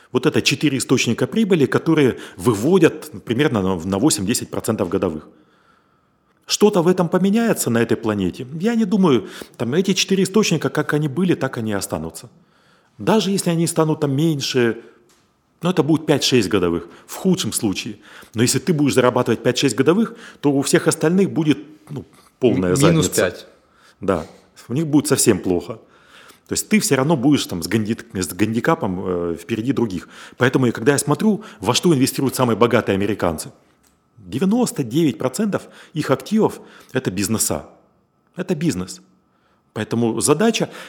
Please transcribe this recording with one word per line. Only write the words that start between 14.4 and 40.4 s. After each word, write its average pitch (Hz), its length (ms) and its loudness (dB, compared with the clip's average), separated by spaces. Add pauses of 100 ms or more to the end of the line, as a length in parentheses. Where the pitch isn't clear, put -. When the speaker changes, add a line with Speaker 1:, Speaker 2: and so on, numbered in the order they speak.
Speaker 1:
ну, 170 100 -2
это 170 120 0
будет 147 240 0
пять-шесть 131 420 2
годовых, 85 400 0 (180)
в - 100 -16
худшем 180 360 0
случае. 104 460 -4 (340)
Но 110 100 0
если - 180 2
ты 190 120 -2
будешь 143 220 2
зарабатывать 120 480 2
пять-шесть 123 340 0
годовых, 165 400 2 (240)
то 147 100 2
у 139 120 0
всех 165 260 2
остальных 165 420 2
будет, 147 280 0 (320)
ну, - 160 -12 (320)
полная 90 360 2
Speaker 2:
М-, 135 60 2
минус 147 260 4
Speaker 1:
задница. - 140 0
Speaker 2:
пять. 92 260 -2 (540)
Speaker 1:
Да, 92 260 -2 (420)
у 120 40 -8
них 156 140 -2
будет 143 200 2
совсем 120 340 2
плохо. 90 380 -4 (720)
То 104 60 -6
есть - 160 -6
ты 214 100 4
все - 160 2
равно 147 200 2
будешь 127 280 2
там 85 180 -8
с 82 60 -8
ганди-, 110 300 -2 (160)
с 92 140 -4
гандикапом, 110 800 -2
э, 87 320 -2
впереди 117 340 -4
других. 104 360 -2 (300)
Поэтому, 131 280 2
и 113 40 2
когда 113 220 -4
я 139 60 0
смотрю, 190 460 0 (160)
во 117 140 -2
что 175 180 2
инвестируют 131 440 0
самые 120 200 0
богатые 110 380 2
американцы, 98 580 -2 (640)
девяносто 156 640 -2
девять 131 360 0
процентов 190 500 -4 (240)
их 147 180 -4
активов — 190 500 0 (320)
это 127 180 -2
бизнеса. 95 580 -4 (680)
Это 180 200 -4
бизнес. 143 460 -4 (760)
Поэтому 113 460 -2
задача – 170 500 0 (180)